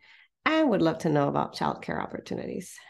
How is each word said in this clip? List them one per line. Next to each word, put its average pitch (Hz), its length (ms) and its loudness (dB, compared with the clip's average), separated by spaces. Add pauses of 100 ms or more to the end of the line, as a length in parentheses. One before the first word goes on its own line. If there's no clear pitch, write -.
(460)
and 311 240 4
would 185 120 4
love 160 180 2
to 165 100 0
know 143 200 4
about 143 260 -2
childcare - 460 -4
opportunities." - 760 -8 (120)